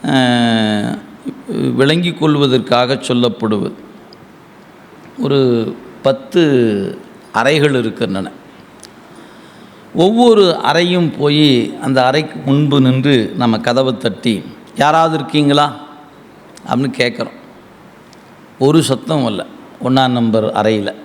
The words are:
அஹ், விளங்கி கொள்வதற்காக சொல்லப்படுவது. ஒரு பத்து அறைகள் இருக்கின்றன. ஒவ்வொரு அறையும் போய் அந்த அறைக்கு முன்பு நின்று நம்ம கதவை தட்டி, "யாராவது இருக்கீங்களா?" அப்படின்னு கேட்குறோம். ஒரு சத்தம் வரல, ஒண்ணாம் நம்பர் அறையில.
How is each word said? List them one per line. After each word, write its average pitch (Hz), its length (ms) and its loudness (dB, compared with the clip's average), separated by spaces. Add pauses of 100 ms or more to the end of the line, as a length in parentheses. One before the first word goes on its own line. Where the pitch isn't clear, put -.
அஹ், 117 960 0 (760)
விளங்கி 160 380 0
கொள்வதற்காக 135 800 0
சொல்லப்படுவது. 113 760 -2 (1500)
ஒரு 131 580 0 (260)
பத்து 127 960 0 (340)
அறைகள் 139 420 2
இருக்கின்றன. 101 560 -4 (1600)
ஒவ்வொரு 208 640 4
அறையும் 170 600 0
போய் 147 680 2
அந்த 131 240 2
அறைக்கு 151 380 -2
முன்பு 143 360 2
நின்று 131 560 2
நம்ம 117 220 0
கதவை 123 380 0
தட்டி, 107 460 -4 (340)
"யாராவது 160 380 2
இருக்கீங்களா?" 143 600 0 (920)
அப்படின்னு 127 280 -2
கேட்குறோம். 120 360 -2 (1300)
ஒரு 151 240 4
சத்தம் 135 460 -2
வரல, 98 180 -6 (380)
ஒண்ணாம் 131 240 2
நம்பர் 113 440 0
அறையில. 107 420 -2 (100)